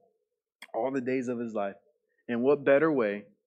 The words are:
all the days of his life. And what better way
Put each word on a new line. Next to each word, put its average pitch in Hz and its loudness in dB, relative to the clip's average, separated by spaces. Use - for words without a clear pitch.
all 131 -2
the 135 -4
days 127 -4
of 120 -4
his 117 -8
life. 101 -4
And 120 -2
what 139 2
better 143 4
way 104 0